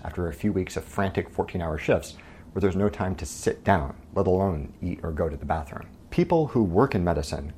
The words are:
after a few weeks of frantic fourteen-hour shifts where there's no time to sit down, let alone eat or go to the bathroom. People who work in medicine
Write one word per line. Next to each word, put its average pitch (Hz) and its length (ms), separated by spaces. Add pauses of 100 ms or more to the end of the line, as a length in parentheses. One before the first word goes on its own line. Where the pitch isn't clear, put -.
after 87 240
a 82 40
few 107 200
weeks 92 240
of 78 80
frantic 95 460
fourteen-hour 82 480
shifts - 380 (360)
where 98 80
there's 95 160
no 101 120
time 95 280
to 78 100
sit - 380
down, 76 320 (180)
let 98 120
alone 92 540
eat 87 220
or 82 100
go 82 160
to 73 80
the - 80
bathroom. 78 420 (240)
People 175 360
who 120 160
work 104 320
in 92 80
medicine 76 560